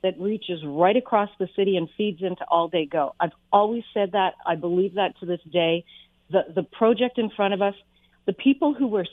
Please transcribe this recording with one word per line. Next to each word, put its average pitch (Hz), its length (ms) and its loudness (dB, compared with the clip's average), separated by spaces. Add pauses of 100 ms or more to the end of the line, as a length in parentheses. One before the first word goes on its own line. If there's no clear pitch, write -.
that 185 180 -2
reaches 185 460 -6
right 170 320 2
across 214 400 0
the 185 180 -4
city 196 220 2
and 165 180 -2
feeds 196 280 -4
into 180 240 -6
All 170 220 2
Day 165 180 -2
Go. 143 320 -2
I've 170 140 -2 (200)
always 214 300 2 (100)
said 202 200 -2
that. 190 200 0 (100)
I 170 120 -2
believe 175 400 0
that 190 240 -2
to 175 80 -10
this 175 140 -6 (100)
day. 170 340 0 (460)
The, 180 140 2 (100)
the 180 80 -2
project 240 560 0
in 220 100 -2
front 202 240 -2
of 190 80 -2
us, 202 140 0 (500)
the 190 80 0
people 285 400 2
who 269 140 -2
were 202 240 -2